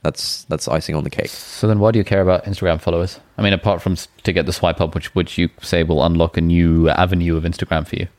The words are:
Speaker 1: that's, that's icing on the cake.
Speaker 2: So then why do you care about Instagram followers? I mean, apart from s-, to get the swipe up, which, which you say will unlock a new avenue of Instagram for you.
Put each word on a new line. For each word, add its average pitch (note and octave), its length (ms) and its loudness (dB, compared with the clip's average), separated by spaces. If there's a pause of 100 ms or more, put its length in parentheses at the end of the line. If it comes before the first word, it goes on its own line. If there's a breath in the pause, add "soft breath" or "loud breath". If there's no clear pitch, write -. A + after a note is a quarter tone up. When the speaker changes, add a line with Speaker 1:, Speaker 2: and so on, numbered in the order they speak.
Speaker 1:
that's, - 420 -6
that's - 220 -6
icing D#2 300 -4
on D2+ 80 -2
the - 60 -6
cake. - 180 -6
Speaker 2:
So - 400 -4
then G#2+ 100 4
why G#2+ 140 4
do A2 60 2
you G2+ 60 2
care G2 180 2
about F#2 220 2
Instagram F2+ 360 -2
followers? E2+ 400 -2 (180)
I - 40 0
mean, G2+ 100 2
apart G2 280 0
from F#2 120 -2
s-, - 160 -6 (160)
to F#2 80 0
get E2+ 140 0
the F#2 60 -4
swipe - 280 0
up, E2 160 0
which, - 180 -8
which F2 240 -2
you E2+ 100 2 (140)
say E2+ 220 0
will D#2 200 2
unlock E2 320 2
a E2+ 40 0
new E2 480 4
avenue F2 480 2
of D#2+ 80 -2
Instagram E2 420 -2
for - 100 -8
you. F2+ 120 -6 (100)